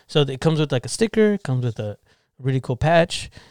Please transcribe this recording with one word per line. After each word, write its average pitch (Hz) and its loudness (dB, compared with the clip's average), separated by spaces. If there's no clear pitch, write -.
So 151 0
it 135 -2
comes 160 2
with, 151 0
like, 127 -2
a 120 -10
sticker, 214 2
it 196 -4
comes 127 -2
with 117 -4
a 104 -8
really 131 -2
cool 131 -4
patch, 165 2